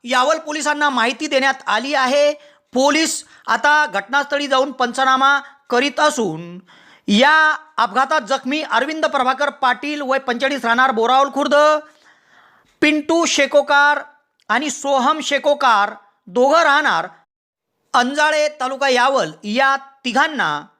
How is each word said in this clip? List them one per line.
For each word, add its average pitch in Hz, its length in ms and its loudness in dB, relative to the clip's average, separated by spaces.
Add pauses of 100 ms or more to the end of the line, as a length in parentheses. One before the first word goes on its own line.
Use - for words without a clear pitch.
यावल 262 340 0
पोलिसांना 294 520 -4
माहिती 254 360 -2
देण्यात 269 400 0
आली 233 280 -4
आहे. 285 380 2 (400)
पोलीस 294 520 0 (220)
आता 294 400 2
घटनास्थळी 277 600 -4
जाऊन 269 260 0
पंचनामा 262 680 0 (320)
करीत 262 300 0
असून 180 580 -2 (500)
या 262 260 4 (440)
अपघातात 254 500 0
जखमी 269 340 -4
अरविंद 302 440 -2
प्रभाकर 269 460 -2
पाटील 285 500 -4
वय 269 160 -2
पंचेचाळीस 262 460 -4
राहणार 247 260 2
बोरावल 247 440 2
खुर्द, 285 200 0 (1300)
पिंटू 302 440 0
शेकोकार 285 760 2 (480)
आणि 262 220 -2
सोहम 277 500 -2
शेकोकार 262 760 0 (340)
दोघं 277 340 2
राहणार 277 440 2 (880)
अंजाळे 302 540 0 (120)
तालुका 262 280 -4
यावल 247 420 2 (140)
या 262 300 0 (300)
तिघांना 233 560 -2 (200)